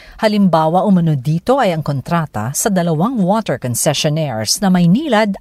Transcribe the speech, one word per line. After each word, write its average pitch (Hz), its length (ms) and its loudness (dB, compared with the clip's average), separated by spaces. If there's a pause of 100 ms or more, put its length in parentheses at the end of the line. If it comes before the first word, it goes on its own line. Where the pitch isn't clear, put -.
(180)
Halimbawa 180 680 2
umano 170 300 2
dito 165 480 0
ay 180 160 0
ang 147 80 -6
kontrata 139 640 -4
sa 202 240 -2
dalawang 175 480 0
water 185 400 -2
concessionaires 139 1000 -2
na 185 140 2
Maynilad 208 680 2